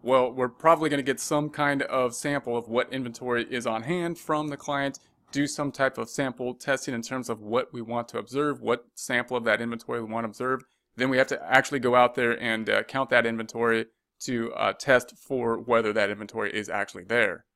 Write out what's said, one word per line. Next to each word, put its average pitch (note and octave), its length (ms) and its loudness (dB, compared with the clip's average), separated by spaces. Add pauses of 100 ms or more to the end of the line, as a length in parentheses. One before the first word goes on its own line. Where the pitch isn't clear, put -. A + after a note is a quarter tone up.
Well, B2+ 300 4
we're B2+ 160 0
probably D#3+ 400 4
gonna C#3 140 0
get B2+ 180 -2
some D3 300 0
kind C#3+ 320 0
of B2+ 320 0
sample C#3 420 -2
of A#2 120 -4
what A#2 220 0
inventory B2 600 -4
is B2 160 -4
on A2+ 160 -2
hand E3+ 360 -4
from D3+ 300 -4
the C#3+ 80 -8
client, C#3 420 -4 (320)
do C#3+ 160 0
some C#3+ 260 -4
type C3+ 240 0
of A2+ 140 -6
sample B2+ 420 -4
testing C3+ 400 -2
in A#2 80 -4
terms B2 300 -6
of A2+ 100 -4
what A2 320 -2
we A#2+ 80 -10
want A#2 280 -4
to A#2+ 100 -8
observe, C3 420 -2
what A#2+ 240 0 (100)
sample B2 420 -4
of A#2 80 -2
that A2 180 2
inventory A#2 400 -6
we A2 100 -8
want A2+ 120 -4
to A#2 40 -4
observe. B2+ 340 -4 (340)
Then B2+ 120 0
we C3 80 2
have C3 120 4
to - 140 -4
actually C3 360 4
go B2 160 2
out B2 220 6
there A#2 220 2
and, A2 300 -2
uh, G#2 140 4
count C3+ 280 -4
that A#2+ 140 6
inventory A2+ 600 0 (380)
to, A#2 280 -2
uh, G#2 220 0
test - 420 2
for A#2 420 -2
whether A2+ 340 2
that G#2 180 2
inventory G#2 420 -6
is G#2+ 160 -6
actually G2 360 -6
there. G#2 520 0